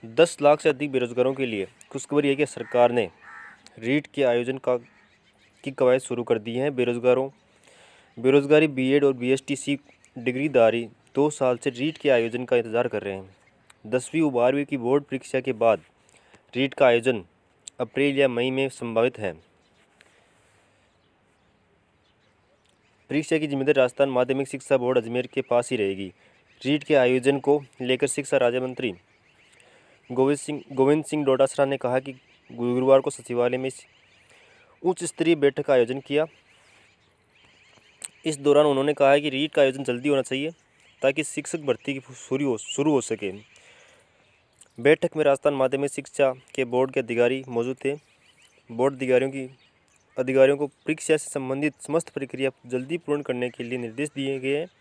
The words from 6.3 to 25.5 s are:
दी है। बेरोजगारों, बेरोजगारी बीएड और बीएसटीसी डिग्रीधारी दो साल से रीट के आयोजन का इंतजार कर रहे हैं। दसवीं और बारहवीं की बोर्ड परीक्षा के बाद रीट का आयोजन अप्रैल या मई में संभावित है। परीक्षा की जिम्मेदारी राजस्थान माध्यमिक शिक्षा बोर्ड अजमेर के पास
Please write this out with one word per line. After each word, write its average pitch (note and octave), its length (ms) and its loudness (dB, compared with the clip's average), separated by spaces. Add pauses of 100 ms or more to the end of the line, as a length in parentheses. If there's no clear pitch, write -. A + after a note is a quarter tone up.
दी A2+ 160 -10
है। C3+ 160 -2
बेरोजगारों, B2 600 0 (920)
बेरोजगारी C#3+ 440 4
बीएड C3+ 380 0
और C#3 80 4
बीएसटीसी C3 680 -2 (400)
डिग्रीधारी A#2+ 680 2 (260)
दो D3 160 2
साल B2+ 280 0
से - 120 -4
रीट C3 280 -6
के C#3+ 120 0
आयोजन A#2+ 340 2
का B2 120 0
इंतजार A#2 320 0
कर G#2+ 140 -4
रहे G2 120 -6
हैं। F#2+ 220 -16 (500)
दसवीं B2+ 360 -2
और D3 100 0
बारहवीं B2+ 320 2
की C#3+ 120 -8
बोर्ड C3 280 0
परीक्षा C3 360 -6
के B2+ 120 -6
बाद A2 300 2 (720)
रीट C3 180 -2
का C#3 120 4
आयोजन A#2 380 2 (560)
अप्रैल C3+ 380 -2
या C#3 100 4
मई B2 220 -2
में C3+ 180 -2
संभावित A#2+ 500 -2
है। G2+ 140 -6 (3750)
परीक्षा D3+ 280 0
की D#3 80 -4
जिम्मेदारी C#3 340 2
राजस्थान C3 280 2
माध्यमिक C3 400 0
शिक्षा C#3 280 -2
बोर्ड B2+ 220 2
अजमेर A#2+ 280 -4
के B2+ 160 -6
पास A#2+ 280 0